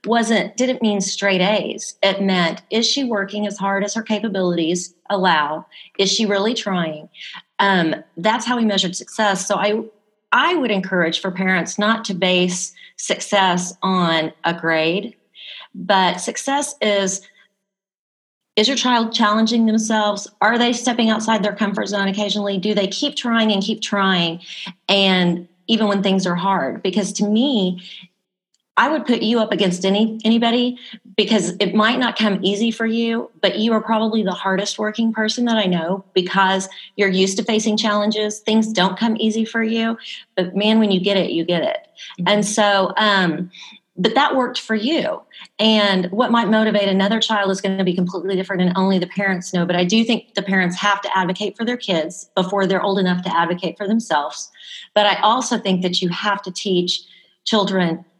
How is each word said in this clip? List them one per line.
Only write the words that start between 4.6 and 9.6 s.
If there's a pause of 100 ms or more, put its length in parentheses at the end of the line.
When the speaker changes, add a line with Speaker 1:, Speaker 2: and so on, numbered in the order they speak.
Speaker 1:
allow? (320)
Is
she
really
trying? (500)
Um, (200)
that's
how
we
measured
success.
So
I, (500)